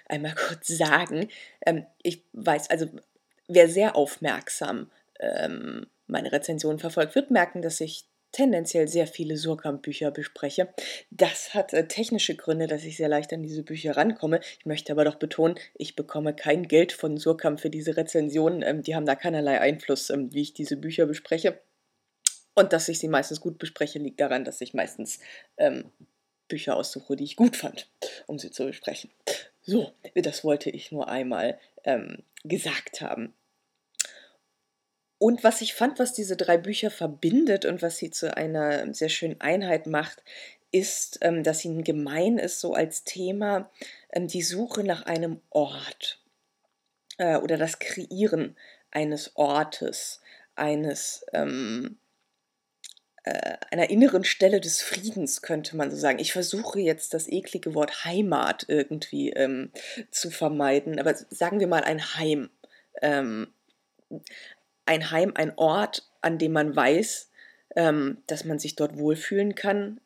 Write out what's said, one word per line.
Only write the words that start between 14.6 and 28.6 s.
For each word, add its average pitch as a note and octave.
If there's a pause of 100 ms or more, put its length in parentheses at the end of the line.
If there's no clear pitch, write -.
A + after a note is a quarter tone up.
möchte D3+
aber D3
doch D3+
betonen, E3 (240)
ich -
bekomme D3+
kein D#3+
Geld E3
von D3+
Surkamp D#3+
für D#3
diese D#3
Rezensionen. D#3+
Ähm, D3+
die D#3+
haben D3+
da C#3
keinerlei D3
Einfluss, C#3
ähm, C#3
wie D3
ich -
diese D3
Bücher D#3+
bespreche. D#3+ (960)
Und F#3+
dass E3
ich D#3+
sie D#3+
meistens D3+
gut D#3+
bespreche, D3+
liegt C#3
daran, C3
dass -
ich B2+
meistens, - (360)
ähm, C#3+ (560)
Bücher D3
aussuche, -
die C#3
ich D3
gut A#3
fand, - (380)
um D3
sie -
zu C3